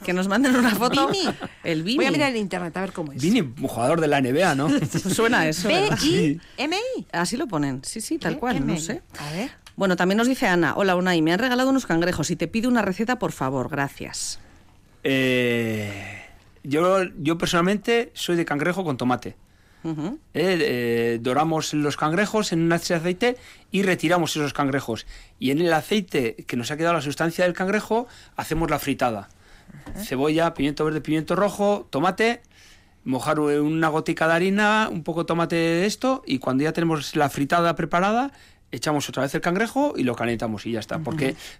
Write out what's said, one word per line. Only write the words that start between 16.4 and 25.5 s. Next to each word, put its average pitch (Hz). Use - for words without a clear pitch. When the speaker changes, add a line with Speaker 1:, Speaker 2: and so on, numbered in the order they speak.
Speaker 3:
yo, 180
yo 165
personalmente 196
soy -
de 170
cangrejo 165
con 147
tomate. 123
Speaker 1:
Ujú. 165
Speaker 3:
Eh, 175
eh, 117
doramos 151
los 147
cangrejos 202
en 165
un 165
haz 170
de 180
aceite 180
y 190
retiramos 175
esos 147
cangrejos. 135
Y 127